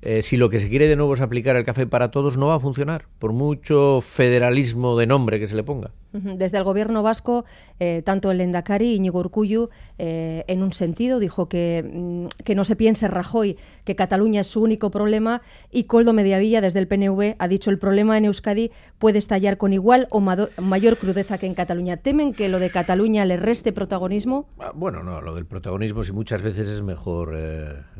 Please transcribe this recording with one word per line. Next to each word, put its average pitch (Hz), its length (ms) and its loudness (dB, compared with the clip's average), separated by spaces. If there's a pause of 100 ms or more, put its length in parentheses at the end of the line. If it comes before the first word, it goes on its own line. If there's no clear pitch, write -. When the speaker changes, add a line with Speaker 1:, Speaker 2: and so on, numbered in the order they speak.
Speaker 1:
Eh, 110 220 -2
si 127 160 0
lo 120 100 6
que 110 100 0
se 101 120 -2
quiere 139 180 4
de 151 80 4
nuevo 143 160 0
es 127 80 -2
aplicar 123 360 0
el 120 80 0
café 127 220 -2
para 120 240 0
todos, 139 280 0
no 139 80 2
va 156 80 2
a 151 60 0
funcionar, 139 440 -4 (140)
por 110 160 -4
mucho 139 640 2
federalismo 123 960 2
de 117 100 4
nombre 117 320 2
que 104 100 -4
se 104 60 -8
le 107 100 -2
ponga. 123 260 -8 (240)
Speaker 2:
Ujú. 196 240 -8
Desde 185 180 0
el 190 80 0
gobierno 214 380 0
vasco, 240 420 0 (340)
eh, 170 240 -2
tanto 196 280 0
el 185 80 0
lehendakari, 185 560 0
Iñigo 185 240 0
Urkullu, 214 500 0 (300)
eh, 165 500 -6
en 185 140 -2
un 190 100 -2
sentido 226 460 -2
dijo 196 320 -2
que, 170 340 -2
mm, 175 580 -8
que 220 120 -2
no 196 100 2
se 220 120 0
piense 220 320 2
Rajoy 202 500 -2 (260)
que 196 100 -4
Cataluña 202 460 2
es 190 60 -2
su 220 160 -2
único 220 280 0
problema, 214 520 0 (280)
y 240 140 0
Koldo 233 300 6
Mediavilla, 208 480 4
desde 190 160 2
el 185 100 0
P 202 60 0
N 196 160 2
V, 202 280 0
ha 180 100 -2
dicho: 190 220 0
"El 196 80 2
problema 208 380 4
en 214 80 4
Euskadi 208 460 0 (280)
puede 220 200 4
estallar 202 400 0
con 196 160 2
igual 240 340 4
o 208 120 0
mado-, 190 360 0
mayor 196 400 2
crudeza 190 400 -4
que 180 80 -8
en 185 80 -4
Cataluña". 175 460 -4
¿Temen 285 340 0
que 202 160 -2
lo 185 100 0
de 180 120 0
Cataluña 196 560 2
le 180 100 2
reste 226 380 0
protagonismo? 202 760 -4 (100)
Speaker 1:
Ah, - 160 -10
bueno, 151 280 -6
no, 87 180 -8
lo 80 140 -10
del 85 100 -8
protagonismo, 98 580 -6
sí, 95 100 -6
muchas 104 280 -6
veces 101 280 -4
es 104 120 -6
mejor, 85 560 -6
eh, 78 460 -10 (180)